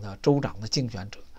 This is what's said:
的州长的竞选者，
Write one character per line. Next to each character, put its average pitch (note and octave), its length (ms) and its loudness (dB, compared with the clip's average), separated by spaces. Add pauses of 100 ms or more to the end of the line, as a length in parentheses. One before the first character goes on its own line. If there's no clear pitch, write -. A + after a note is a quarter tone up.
的 G2 180 -8
州 C#3+ 200 6
长 A2 220 -2
的 G#2+ 80 -4
竞 C3 200 2
选 G2+ 220 -6
者， - 80 -14 (200)